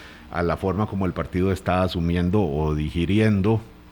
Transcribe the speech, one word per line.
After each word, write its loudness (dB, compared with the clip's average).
a -4
la 0
forma 0
como -2
el 0
partido 0
está 0
asumiendo 2
o 0
digiriendo 2